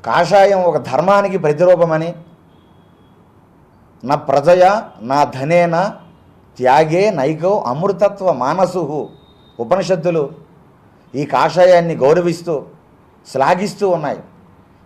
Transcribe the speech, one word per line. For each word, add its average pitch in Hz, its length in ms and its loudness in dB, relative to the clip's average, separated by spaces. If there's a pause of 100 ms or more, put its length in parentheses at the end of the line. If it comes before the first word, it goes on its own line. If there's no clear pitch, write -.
కాషాయం 185 560 2
ఒక 165 160 0
ధర్మానికి 185 600 0
ప్రతిరూపమని, 165 760 2 (1900)
"నా 135 120 -2
ప్రజయ 180 680 2 (200)
నా 135 220 0
ధనేన 170 760 -2 (600)
త్యాగే 156 520 2
నైకో 160 580 -2
అమృతత్వ 190 640 -2
మానసుహు" 151 760 -4 (500)
ఉపనిషత్తులు 165 720 -4 (840)
ఈ 143 100 -6
కాషాయాన్ని 165 720 2
గౌరవిస్తూ, 165 680 0 (680)
శ్లాఘిస్తూ 180 580 -2
ఉన్నాయి. 147 300 -4 (680)